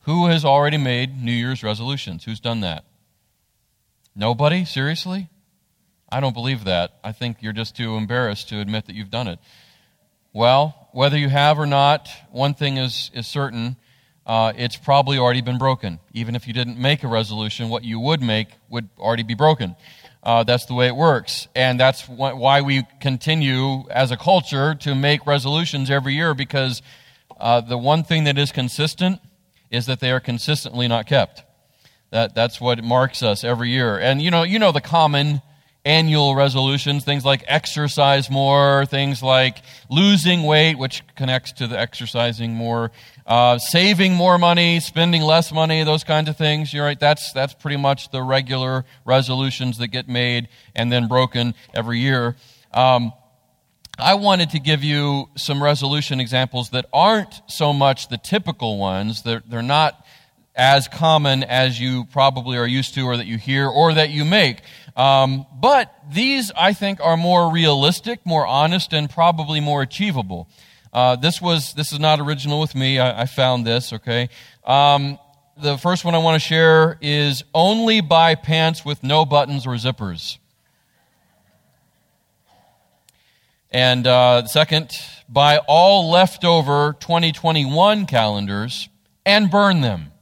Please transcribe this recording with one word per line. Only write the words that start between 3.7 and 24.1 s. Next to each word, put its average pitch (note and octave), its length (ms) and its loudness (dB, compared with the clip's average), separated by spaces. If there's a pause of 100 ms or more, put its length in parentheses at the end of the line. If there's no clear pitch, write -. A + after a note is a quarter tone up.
Nobody? C3+ 500 0
Seriously? E3 640 -6 (800)
I B2+ 100 -4
don't C3+ 120 -2
believe A#2 320 -6
that. F2+ 280 -2 (120)
I G#2+ 80 -10
think A#2 300 -10
you're A2 100 -8
just A2 240 -10
too A2+ 200 -6
embarrassed A2 520 -4
to G#2+ 120 -8
admit G#2+ 260 -6
that G2 80 -18
you've G2 160 -14
done A2+ 180 -6
it. E2+ 120 -12 (920)
Well, C3 600 0
whether C#3 260 0
you C#3+ 100 0
have C#3+ 300 2
or D3+ 80 -2
not, C#3+ 420 2 (220)
one C#3 240 -2
thing C#3 240 -4
is, B2+ 340 -6
is A#2 140 -12
certain. B2 500 -6 (480)
Uh, A2+ 320 0
it's A#2+ 200 -6
probably C#3 420 0
already B2 220 0
been B2 160 -6
broken. A#2+ 440 -4 (120)
Even A#2 220 -8
if A#2+ 140 -10
you A#2+ 40 -12
didn't A#2+ 240 -6
make C3+ 280 -2
a - 20 -8
resolution, A2 640 -4
what A2+ 160 -6
you A2 160 -8
would D3 200 -2
make A2 280 -2 (200)
would A#2 200 -10 (100)
already A2+ 240 -2
be A2+ 140 -6
broken. A#2 400 0 (440)
Uh, A#2 220 2
that's A#2+ 240 0
the B2+ 80 -10
way B2 140 2
it B2 80 -4
works. C#3+ 580 0
And B2+ 240 0
that's C3 280 2
wh-, C3 300 -6
why C3+ 260 2
we C3+ 220 0 (140)
continue C3+ 880 -2
as B2+ 220 0